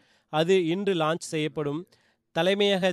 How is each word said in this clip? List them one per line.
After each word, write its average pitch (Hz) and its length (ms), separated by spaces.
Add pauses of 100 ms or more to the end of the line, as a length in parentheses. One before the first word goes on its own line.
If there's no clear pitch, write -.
(280)
அது 170 380
இன்று 190 280
லான்ச் 160 240
செய்யப்படும். 151 680 (460)
தலைமையக 190 600